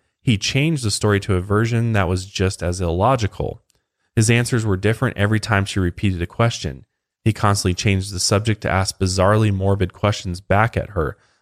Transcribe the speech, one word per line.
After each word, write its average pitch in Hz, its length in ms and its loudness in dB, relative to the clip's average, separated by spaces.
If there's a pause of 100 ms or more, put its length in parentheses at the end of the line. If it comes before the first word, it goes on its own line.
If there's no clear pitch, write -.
(200)
he 113 160 2
changed 143 480 0
the 104 60 0
story 104 300 2
to 95 160 0
a 90 40 0
version 113 520 0
that 98 160 2
was 92 180 -2
just 98 360 -2
as 90 180 -2
illogical. 95 840 0 (540)
His 110 120 4
answers 117 380 2
were 98 100 0
different 107 400 -2
every 104 240 2
time 98 240 0
she - 160 -6
repeated 90 400 0
a 87 60 -4
question. 78 580 -4 (400)
He 110 80 4
constantly 101 420 0
changed 98 380 0
the 90 80 -6
subject 104 420 0
to - 80 -2
ask 95 280 -2
bizarrely 98 560 2
morbid 95 380 0
questions 95 480 -4
back 104 360 0
at - 140 -6
her, 76 260 -4 (260)